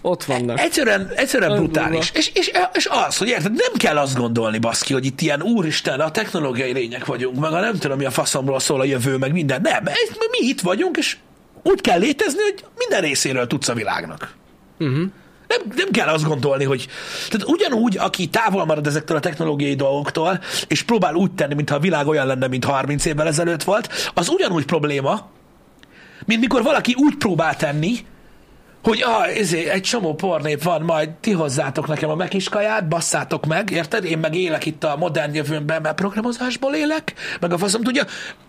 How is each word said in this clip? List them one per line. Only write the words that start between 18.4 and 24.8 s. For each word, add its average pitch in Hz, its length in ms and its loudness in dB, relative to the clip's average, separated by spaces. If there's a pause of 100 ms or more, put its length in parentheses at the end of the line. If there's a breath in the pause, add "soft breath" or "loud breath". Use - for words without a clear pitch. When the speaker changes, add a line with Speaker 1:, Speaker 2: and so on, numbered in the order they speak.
Speaker 2:
marad 151 220 0
ezektől 151 300 0
a - 20 -2
technológiai 147 560 -2
dolgoktól, 143 640 0 (280 loud breath)
és - 160 0
próbál 185 320 2
úgy 185 160 2
tenni, 143 220 -2
mintha 147 220 0
a 139 40 0
világ 151 280 2
olyan 147 200 2
lenne, 131 200 0
mint 127 180 -2
harminc 139 400 0
évvel 151 220 0
ezelőtt 165 360 0
volt, - 500 -2
az 175 160 0
ugyanúgy 233 360 2
probléma, 147 640 0 (960 loud breath)